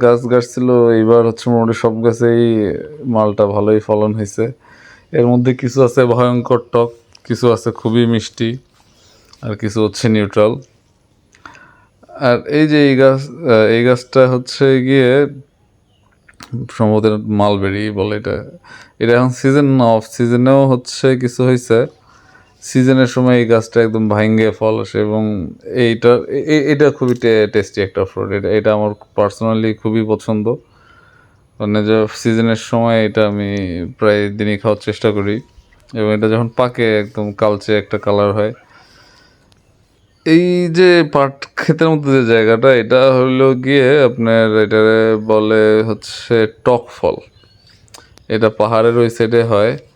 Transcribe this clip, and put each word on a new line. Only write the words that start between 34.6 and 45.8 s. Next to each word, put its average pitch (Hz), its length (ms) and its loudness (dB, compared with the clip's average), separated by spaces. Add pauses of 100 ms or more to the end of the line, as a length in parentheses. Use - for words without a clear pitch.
চেষ্টা 107 260 -2
করি। 104 300 -4 (540)
এবং 107 200 -2
এটা 107 140 -2
যখন 113 200 -2
পাকে 120 500 -2
একদম 104 340 -6
কালচে 104 460 -2
একটা 101 200 -6
কালার 101 340 0
হয়। 107 200 -4 (1700)
এই 175 440 2
যে 170 440 4
পাট 139 420 -2
ক্ষেতের 160 340 0
মধ্যে 147 240 0
যে 131 140 2
জায়গাটা, 113 480 4
এটা 127 380 2
হলো 131 420 2
গিয়ে 135 460 2
আপনার, 113 580 2
এটারে 110 580 2
বলে 107 680 2